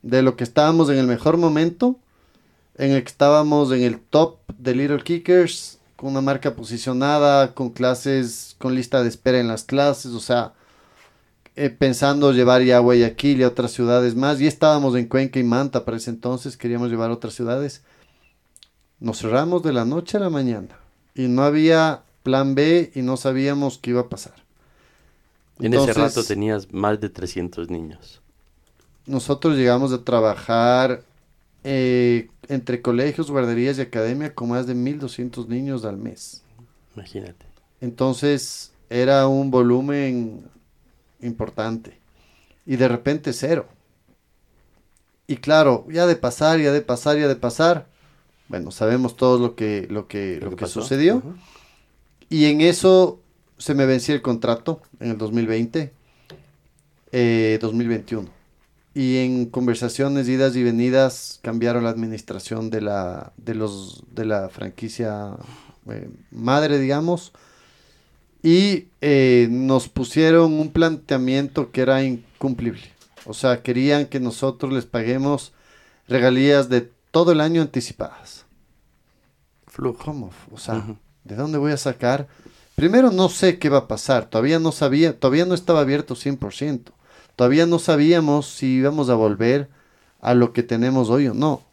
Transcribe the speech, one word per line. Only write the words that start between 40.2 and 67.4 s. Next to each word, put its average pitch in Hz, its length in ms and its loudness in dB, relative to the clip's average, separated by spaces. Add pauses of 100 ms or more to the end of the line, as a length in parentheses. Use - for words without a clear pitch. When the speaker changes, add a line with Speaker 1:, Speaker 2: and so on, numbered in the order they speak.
Speaker 1:
importante. 113 800 -8 (640)
Y 131 120 -4
de 127 100 0
repente, 135 460 -2
cero. 143 340 -4 (1600)
Y 139 120 -6
claro, 147 520 4
ya 170 160 2
de 170 80 4
pasar, 156 460 0
ya 143 100 2
de 147 100 2
pasar, 147 380 -2
ya 147 80 0
de 135 80 2
pasar. 156 520 0 (640)
Bueno, 85 220 -10
sabemos 120 460 -2
todos 127 240 4
lo 120 160 -2
que, 104 340 -4
lo 104 160 -8
que, 98 320 -8
Speaker 2:
Lo - 60 -10
Speaker 1:
lo 92 60 -8
Speaker 2:
que 92 60 -10
Speaker 1:
que 92 60 -8
Speaker 2:
pasó. 110 200 -8
Speaker 1:
sucedió. 143 340 2
Speaker 2:
Ujú. 196 180 -8 (960)
Speaker 1:
Y 151 140 2
en 151 160 2
eso 185 600 4 (380)
se - 160 -4
me 139 100 2
vencía 131 300 2
el 127 80 -4
contrato 120 580 -4 (200)
en 113 100 -6
el 107 80 -6
dos 110 140 -6
mil 117 140 0
veinte, 117 460 -4 (1160)
eh, 113 500 2
dos 110 140 -4
mil 117 140 -2
veintiuno. 104 400 -6 (680)
Y 127 240 -2
en 127 280 -2
conversaciones, 123 840 -2
idas 131 280 0
y 127 60 0
venidas, 127 800 0
cambiaron 117 420 -2
la 117 60 -2
administración 110 800 -8
de 110 100 -4
la, 95 560 -6
de 110 180 -10
los, 98 480 -8 (100)
de 113 120 -8
la 101 240 -4
franquicia, 104 880 -10 (520)
eh, 110 220 -14 (200)
madre, 139 480 0
digamos. 156 540 -2 (1120)